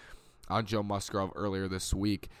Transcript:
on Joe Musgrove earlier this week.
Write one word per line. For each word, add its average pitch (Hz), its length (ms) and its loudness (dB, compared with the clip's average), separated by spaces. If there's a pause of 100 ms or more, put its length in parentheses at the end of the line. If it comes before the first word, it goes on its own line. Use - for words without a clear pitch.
(480)
on 107 160 2
Joe 104 200 0
Musgrove 98 500 0
earlier 95 320 0
this 92 260 -2
week. 98 360 2 (120)